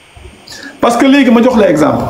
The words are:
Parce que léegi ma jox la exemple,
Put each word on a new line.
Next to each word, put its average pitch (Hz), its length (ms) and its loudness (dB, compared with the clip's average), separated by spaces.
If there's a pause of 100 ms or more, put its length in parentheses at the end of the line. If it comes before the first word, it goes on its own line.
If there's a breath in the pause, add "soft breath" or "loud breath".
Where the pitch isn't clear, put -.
(800 loud breath)
Parce 233 160 -2
que 277 100 0
léegi 269 240 2
ma 233 120 4
jox 247 140 0
la 208 140 2
exemple, 151 400 -2